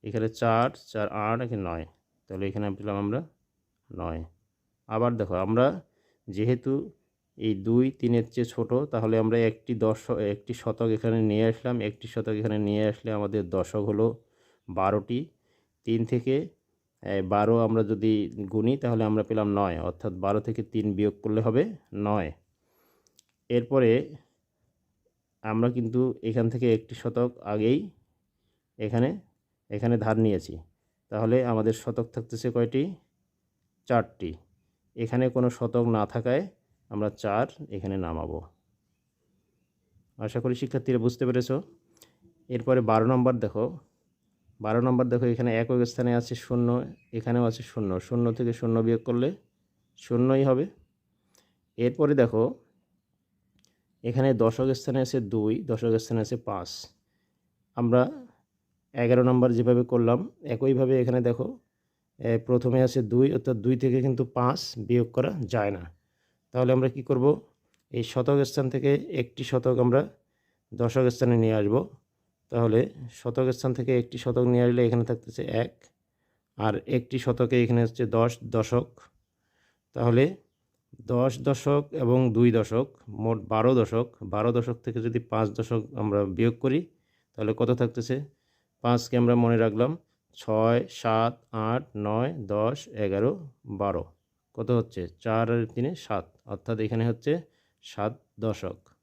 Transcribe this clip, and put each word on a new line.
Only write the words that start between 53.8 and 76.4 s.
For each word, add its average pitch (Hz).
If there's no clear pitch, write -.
এখানে 127
দশক 117
স্থানে 135
আছে 127
দুই, 107
দশক 113
স্থানে 113
আছে 110
পাঁচ। 98
আমরা 120
এগারো 120
নম্বর 123
যেভাবে 120
করলাম, 120
একইভাবে 131
এখানে 123
দেখো, 120
এ, 117
প্রথমে 123
আছে 127
দুই, 120
অর্থাৎ 127
দুই 120
থেকে 127
কিন্তু 127
পাঁচ 127
বিয়োগ 120
করা 131
যায় 101
না। 87
তাহলে 127
আমরা 131
কি 127
করব? 127
এই 117
শতক 139
স্থান 135
থেকে 139
একটি -
শতক 127
আমরা 123
দশক 120
স্থানে 120
নিয়ে 110
আসব। 104
তাহলে 117
শতক 127
স্থান 131
থেকে 127
একটি 120
শতক 123
নিয়ে 123
আসলে 120
এখানে 117
থাকতেছে -
এক, -